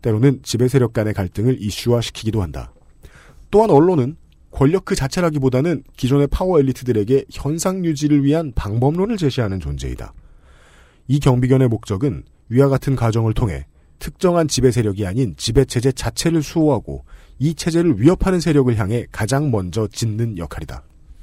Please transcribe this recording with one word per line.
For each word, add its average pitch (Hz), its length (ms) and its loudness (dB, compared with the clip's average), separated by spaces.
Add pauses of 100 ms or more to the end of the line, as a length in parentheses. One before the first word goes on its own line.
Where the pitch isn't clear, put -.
때로는 123 400 2
지배 123 240 -2
세력 127 260 2
간의 107 220 -2
갈등을 101 460 -2
이슈화시키기도 113 800 -2
한다. 71 300 -10 (800)
또한 214 200 4
언론은 156 460 4 (340)
권력 165 340 2
그 196 120 -2
자체라기보다는 143 880 0 (120)
기존의 143 300 2
파워 185 320 0
엘리트들에게 123 720 0
현상 175 540 -4
유지를 147 400 2
위한 147 320 0
방법론을 151 600 0
제시하는 117 440 -2
존재이다. 65 520 -8 (920)
이 143 140 2
경비견의 131 480 4
목적은 104 560 -4 (240)
위와 135 200 4
같은 135 280 0
과정을 113 380 0
통해 76 320 -4 (340)
특정한 170 480 0
지배 127 240 2
세력이 104 340 -2
아닌 98 300 -2
지배 120 280 0
체제 127 280 0
자체를 160 500 -2
수호하고 139 640 -2 (340)
이 156 160 -2
체제를 165 460 0
위협하는 180 400 4
세력을 143 360 2
향해 107 360 -2
가장 135 400 -2
먼저 101 340 -2
짓는 110 520 -6
역할이다. - 440 -12 (400)